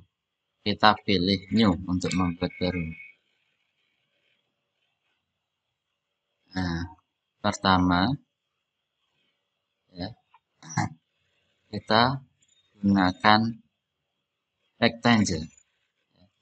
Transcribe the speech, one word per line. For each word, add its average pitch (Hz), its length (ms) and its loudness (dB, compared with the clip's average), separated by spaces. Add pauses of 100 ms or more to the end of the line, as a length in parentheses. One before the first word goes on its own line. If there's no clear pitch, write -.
(580)
Kita 104 400 2
pilih 95 560 -2
New 110 160 4 (160)
untuk 90 320 -4
membuat 87 400 -4
baru. 90 240 -4 (3750)
Nah, 87 280 -4 (560)
pertama, 92 720 0 (1800)
ya, 90 160 -10 (1600)
kita 117 480 0 (640)
gunakan 98 580 4 (1400)
rectangle, 107 640 0 (960)